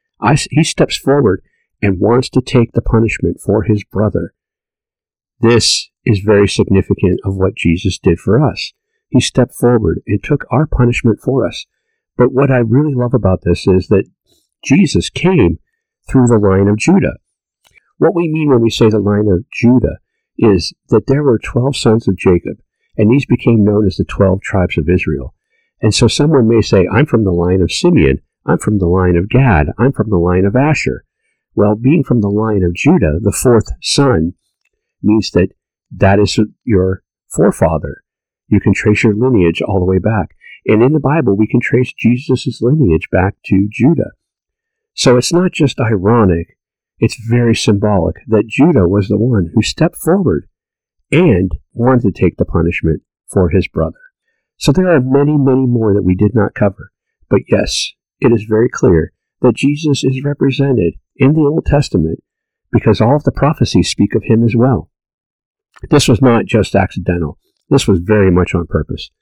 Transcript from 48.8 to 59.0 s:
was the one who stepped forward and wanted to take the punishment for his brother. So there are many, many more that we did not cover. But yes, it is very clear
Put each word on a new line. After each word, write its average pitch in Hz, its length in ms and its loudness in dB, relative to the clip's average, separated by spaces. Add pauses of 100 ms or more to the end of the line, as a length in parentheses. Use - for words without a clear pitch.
was 98 180 0
the 101 100 -2
one 104 380 0
who 110 80 2
stepped - 320 -2
forward 156 540 -2 (640)
and 113 400 2 (200)
wanted 120 400 0
to - 80 -8
take 90 180 0
the - 60 0
punishment 82 600 -2 (240)
for 90 220 0
his 90 180 0
brother. - 320 -6 (560)
So - 160 -2
there 180 200 2
are 147 80 4
many, 143 380 0
many 131 260 2
more 113 300 0
that 101 80 0
we 92 140 0
did 104 180 0
not 104 220 0
cover. - 340 -4 (400)
But - 180 0
yes, - 440 -4 (280)
it 120 120 2
is 107 160 0
very 113 200 0
clear 85 440 0 (300)